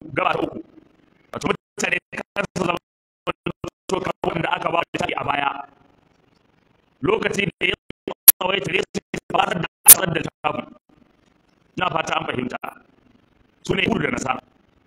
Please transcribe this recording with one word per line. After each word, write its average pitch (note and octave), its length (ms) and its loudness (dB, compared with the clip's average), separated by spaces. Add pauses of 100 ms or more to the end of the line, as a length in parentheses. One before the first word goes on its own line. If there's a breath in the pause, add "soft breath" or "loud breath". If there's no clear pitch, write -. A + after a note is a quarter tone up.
(140)
gaba F#3 240 2
ta - 80 0
uku. - 160 -6 (720)
Wato - 180 -6
mutane - 480 -2 (160)
kar - 320 -4
su - 160 -2
zama F3 160 2 (1120)
to F#3+ 80 2
kamar - 240 -4
wanda E3+ 320 0
aka F3+ 160 -2
ba E3+ 160 0
littafi - 320 -2
a C#3 60 -2
baya. C#3 260 0 (1500)
Lokaci G3+ 460 2 (100)
da - 80 -2
ya F#3+ 80 2 (640)
tsawaita, F#3 320 0
ya G3 160 2
tsawaita - 720 0
da E3 100 0 (220)
asar - 160 6
da D#3+ 160 0
littafi. - 400 -2 (1120)
Ina F#3 120 2
fata E3 260 -2
an D#3+ 160 0
fahimta. B2 280 -4 (1080)
Su F3+ 100 2
ne F#3 80 4
Yahudu F#3 200 4
da C#3 80 2
Nasara. B2 320 -2 (440)